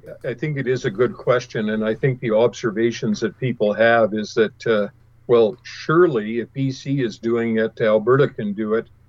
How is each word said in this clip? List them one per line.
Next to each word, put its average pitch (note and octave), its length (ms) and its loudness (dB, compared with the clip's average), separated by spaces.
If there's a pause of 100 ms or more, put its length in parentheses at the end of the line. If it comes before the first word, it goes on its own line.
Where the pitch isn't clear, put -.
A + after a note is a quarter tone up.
(240)
I B2 120 -6
think D3+ 220 -4
it B2 100 -4
is B2+ 180 -2
a B2 60 -2
good A2 240 0
question, A#2+ 540 -2
and A2 140 -2
I A2 120 -2
think B2+ 240 -2
the A#2 120 -4
observations A2+ 920 0
that G#2+ 180 -4
people G#2+ 340 -2
have A2+ 400 4
is G#2+ 220 -6
that, A2 320 0
uh, G#2 220 0 (360)
well, A#2 380 4
surely A#2+ 760 0
if A2 140 -8
B C3+ 180 -2
C C#3 300 -4
is G#2+ 160 -4
doing A#2 400 -2
it, A2 240 -2
Alberta A2+ 460 4
can G#2 260 -6
do G#2+ 220 -2
it A2+ 120 -2 (220)